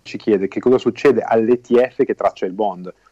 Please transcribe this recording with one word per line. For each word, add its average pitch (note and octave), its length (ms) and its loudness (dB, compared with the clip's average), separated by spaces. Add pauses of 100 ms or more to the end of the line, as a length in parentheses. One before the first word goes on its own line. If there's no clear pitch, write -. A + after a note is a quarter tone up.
ci - 140 -14
chiede G2 300 0
che G2+ 120 -8
cosa B2+ 180 4
succede B2 440 0
all'E A#2 380 0
T - 160 -2
F B2+ 300 2
che G#2+ 100 -4
traccia G2 300 -4
il F#2 80 -8
bond, F#2 400 -6 (180)